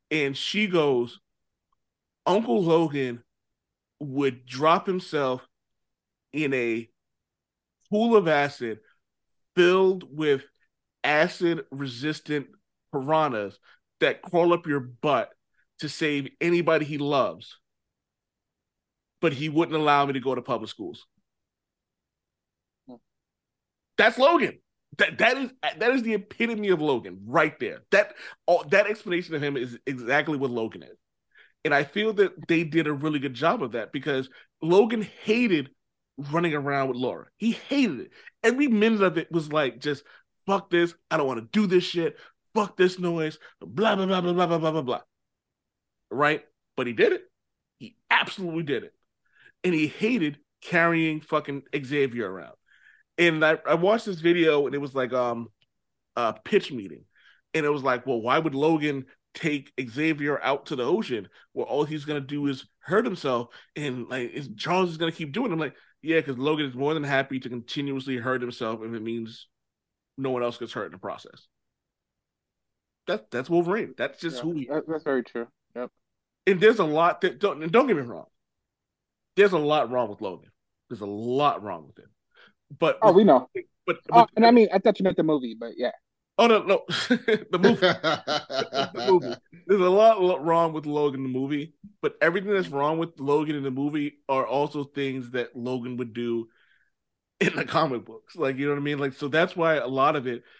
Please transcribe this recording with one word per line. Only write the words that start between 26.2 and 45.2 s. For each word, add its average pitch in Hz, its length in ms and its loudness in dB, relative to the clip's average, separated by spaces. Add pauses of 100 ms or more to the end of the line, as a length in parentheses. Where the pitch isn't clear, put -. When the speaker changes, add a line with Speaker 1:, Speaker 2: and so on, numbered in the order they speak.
Speaker 1:
of 175 100 2
Logan 101 460 -2
right 156 340 0
there. 95 200 -8 (120)
That, 202 220 2 (320)
all, 170 200 4
that 196 220 4
explanation 175 460 -6
of 143 100 -4
him 143 140 -4
is 120 300 -8
exactly 139 500 -2
what 131 140 -4
Logan 110 320 -6
is. - 140 -20 (680)
And 151 80 2
I 139 100 4
feel 214 300 -2
that 190 340 0
they 165 160 2
did 156 240 0
a 151 60 -2
really 147 260 -2
good 131 140 -6
job 165 300 0
of 117 80 -6
that 113 200 -6
because 135 380 -4 (320)
Logan 214 400 4 (220)
hated 214 480 0 (600)
running 170 220 0
around 139 360 -2
with 123 80 -4
Laura. 110 280 -6 (120)
He 220 160 0
hated 220 480 -2
it. - 100 -14 (320)
Every 254 240 2
minute 220 340 4
of 170 160 2
it 156 140 -6
was 151 200 -2
like, 131 280 0
just, 143 240 -6 (420)
"Fuck 196 240 -2
this. 170 240 2 (160)
I 160 80 0
don't 147 80 2
wanna 113 260 -4
do 214 140 2
this 180 200 2
shit. 165 320 -4 (360)
Fuck 208 240 0
this 185 220 2
noise. 160 400 -4 (220)
Blah, 196 340 0
blah, 190 100 -2
blah, 185 160 0
blah, 175 120 -2
blah, 180 120 2
blah, 170 140 0
blah, 160 120 0
blah, 156 100 -2
blah." 123 200 -4 (1120)